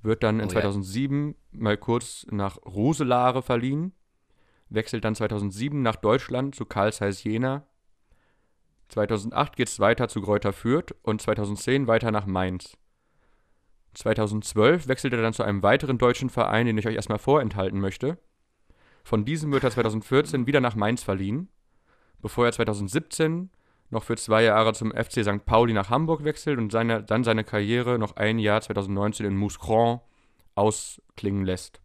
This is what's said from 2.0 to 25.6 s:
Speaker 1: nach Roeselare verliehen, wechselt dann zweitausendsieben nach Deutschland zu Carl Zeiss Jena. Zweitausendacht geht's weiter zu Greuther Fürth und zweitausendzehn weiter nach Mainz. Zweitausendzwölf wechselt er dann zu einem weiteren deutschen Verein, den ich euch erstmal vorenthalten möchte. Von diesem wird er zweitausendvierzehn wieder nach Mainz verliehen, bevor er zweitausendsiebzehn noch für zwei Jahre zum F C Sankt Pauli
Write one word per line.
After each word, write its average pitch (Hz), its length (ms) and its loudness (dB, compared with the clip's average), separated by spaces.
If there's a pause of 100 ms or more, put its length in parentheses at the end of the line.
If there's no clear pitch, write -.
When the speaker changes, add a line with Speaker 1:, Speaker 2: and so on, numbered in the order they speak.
Speaker 1:
nach 98 360 -4
Roeselare 123 760 2
verliehen, 135 500 -2 (800)
wechselt 110 340 -4
dann 110 100 2
zweitausendsieben 107 680 -2
nach 113 160 0
Deutschland 127 580 0
zu - 100 -8
Carl 107 280 0
Zeiss 101 320 -4
Jena. 131 400 -2 (1200)
Zweitausendacht 110 680 -2
geht's - 240 -2
weiter 117 260 4
zu - 140 -2
Greuther 104 320 2
Fürth 135 480 -2
und 107 200 -2
zweitausendzehn 110 680 0
weiter 113 240 2
nach 104 140 -2
Mainz. 92 520 -4 (1160)
Zweitausendzwölf 110 960 2
wechselt 127 260 -2
er 117 80 0
dann 113 120 0
zu 120 100 -2
einem 101 200 -2
weiteren 131 340 4
deutschen 123 320 2
Verein, 117 360 0
den 113 120 0
ich 107 100 -2
euch 110 80 -2
erstmal 107 240 -4
vorenthalten 98 640 0
möchte. 123 360 -4 (840)
Von 107 220 0
diesem 151 260 -2
wird 135 140 2
er 123 60 4
zweitausendvierzehn 120 760 0
wieder 143 140 4
nach 120 140 0
Mainz 107 280 0
verliehen, 104 460 -4 (720)
bevor 120 240 0
er 117 80 2
zweitausendsiebzehn 156 960 -2 (420)
noch 113 120 -4
für 117 140 -2
zwei 110 260 4
Jahre 110 300 6
zum 110 180 -4
F 113 180 -4
C 117 140 -2
Sankt 101 240 -2
Pauli 117 260 4